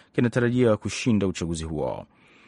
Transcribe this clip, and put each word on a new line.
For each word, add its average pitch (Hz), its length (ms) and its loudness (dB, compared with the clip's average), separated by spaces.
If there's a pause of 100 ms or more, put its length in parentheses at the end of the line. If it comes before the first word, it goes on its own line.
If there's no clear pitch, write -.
(120)
kinatarajia 120 640 2
kushinda 104 500 0
uchaguzi 85 380 -4
huo. 65 420 -6 (420)